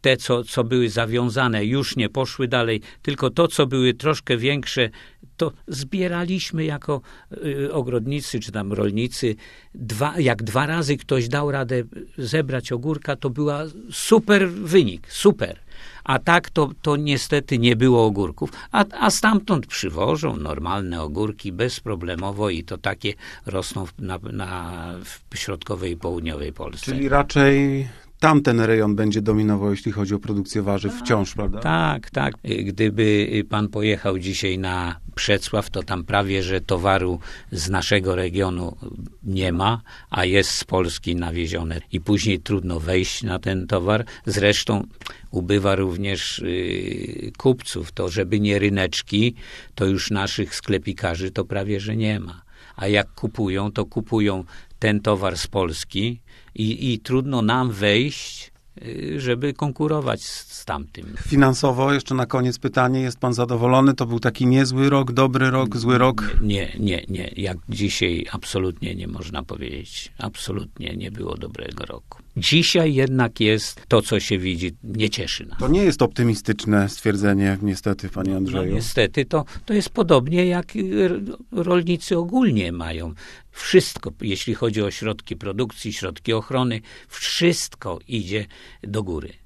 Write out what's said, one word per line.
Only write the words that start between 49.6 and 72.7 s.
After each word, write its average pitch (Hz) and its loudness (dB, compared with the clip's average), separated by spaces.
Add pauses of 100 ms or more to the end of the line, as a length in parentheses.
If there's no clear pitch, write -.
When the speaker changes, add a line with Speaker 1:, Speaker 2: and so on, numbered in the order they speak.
Speaker 1:
to 101 0
już 95 0
naszych 98 -2
sklepikarzy 92 -2
to 95 -4
prawie, 98 -4
że 107 -4
nie 107 0
ma. 85 -12 (340)
A 98 -4
jak 104 2
kupują, 101 -2
to 104 -2
kupują 104 0 (360)
ten 104 2
towar 98 2
z - -6
Polski 98 -2 (340)
i, 110 -2
i 110 -2
trudno 131 0
nam 120 2
wejść, 104 0 (340)
y, 143 -6
żeby 127 0
konkurować 147 -2
z, - -14
z - -18
tamtym. - -10 (120)
Speaker 2:
Finansowo, 135 4
jeszcze 131 -2
na 127 2
koniec 127 0
pytanie, 131 2
jest 127 -4
pan 123 0
zadowolony? 123 4
To 127 0
był 117 -2
taki 123 2
niezły 131 4
rok, 135 2
dobry 131 4
rok, 120 0
zły 120 4
rok? 110 4
Speaker 1:
Nie, 101 0
nie, 95 0
nie. 92 -6
Jak 92 -4 (120)
dzisiaj 101 0
absolutnie 90 -4
nie 87 -8
można 82 -8
powiedzieć. - -10
Absolutnie - -8
nie 92 -8
było - -8
dobrego - -10
roku. - -16 (160)
Dzisiaj 160 4